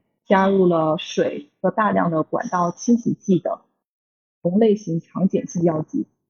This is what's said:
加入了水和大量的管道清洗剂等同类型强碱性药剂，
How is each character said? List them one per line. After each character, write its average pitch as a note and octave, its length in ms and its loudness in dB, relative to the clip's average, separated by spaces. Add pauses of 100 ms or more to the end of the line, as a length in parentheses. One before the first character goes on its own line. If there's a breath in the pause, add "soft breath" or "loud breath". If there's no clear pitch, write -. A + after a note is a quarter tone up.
(260)
加 F#3+ 220 4
入 G3 200 4
了 D#3+ 320 0
水 - 500 -6 (100)
和 F#3 120 0
大 G#3 200 0
量 F#3 200 0
的 D#3+ 100 0
管 - 280 -4
道 F3+ 200 -2
清 A#3 280 0
洗 - 160 -2
剂 F3+ 260 0
等 - 200 -4 (840)
同 F3+ 160 0
类 A3 160 4
型 E3+ 240 -4
强 D#3+ 280 -4
碱 - 200 -2
性 E3+ 160 -6
药 D#3 180 0
剂， - 240 -6 (240)